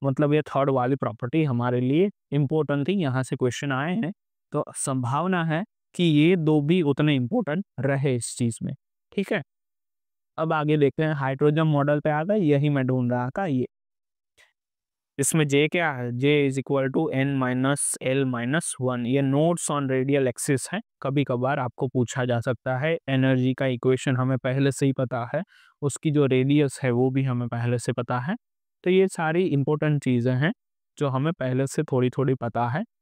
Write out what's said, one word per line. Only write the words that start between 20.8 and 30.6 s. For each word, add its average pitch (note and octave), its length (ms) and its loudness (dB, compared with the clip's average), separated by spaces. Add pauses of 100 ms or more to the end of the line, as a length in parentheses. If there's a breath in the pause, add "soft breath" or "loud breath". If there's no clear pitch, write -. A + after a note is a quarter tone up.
कभी C#3 220 0
कभार B2+ 360 -2
आपको C3 280 -4
पूछा B2+ 380 -2
जा A#2+ 140 0
सकता B2+ 380 -4
है, D#3+ 180 -2 (140)
एनर्जी C3 440 2
का C3+ 140 -2
इक्वेशन B2+ 500 0
हमें C3 200 0
पहले C3+ 340 0
से C#3 140 -2
ही C3+ 80 4
पता B2 400 -4
है, D3+ 80 -2 (400 soft breath)
उसकी D3 300 -2
जो D3 160 4
रेडियस C3+ 560 2
है B2+ 80 2
वो B2+ 180 2
भी C3+ 140 0
हमें B2 240 -2
पहले A#2+ 320 -2
से B2+ 140 -4
पता B2 280 -4
है। E3 140 -4 (480)
तो F3+ 60 0
ये F#3+ 180 4
सारी E3+ 400 -2
इंपॉर्टेंट D3+ 560 0
चीज़ें B2+ 320 2
हैं D3+ 160 0 (460)